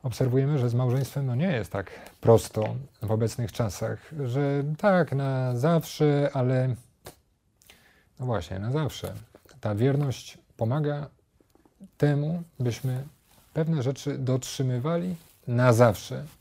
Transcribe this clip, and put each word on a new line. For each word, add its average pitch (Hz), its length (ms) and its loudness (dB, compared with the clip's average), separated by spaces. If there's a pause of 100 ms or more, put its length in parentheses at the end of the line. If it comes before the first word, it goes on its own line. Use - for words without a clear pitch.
obserwujemy, 135 560 0
że 123 100 2
z 117 40 -2
małżeństwem, 127 520 0
no, 123 100 -2
nie 175 160 0
jest 110 200 -4
tak 98 200 -6 (300)
prosto 113 540 4 (260)
w 107 100 -4
obecnych 110 400 -2
czasach, 110 600 -6 (140)
że 139 380 -2 (140)
tak, 185 340 2
na 131 440 -2
zawsze, 147 800 2
ale 127 420 2 (1400)
no 127 60 -6
właśnie, 95 340 -4
na 110 120 -6
zawsze. - 420 -4 (480)
Ta 107 140 -2
wierność 135 600 0 (200)
pomaga 147 520 -2 (880)
temu, 147 460 0 (160)
byśmy 127 440 -2 (500)
pewne 156 300 0
rzeczy 135 340 -4
dotrzymywali 131 1000 -2 (320)
na 123 260 6
zawsze. 123 520 4 (160)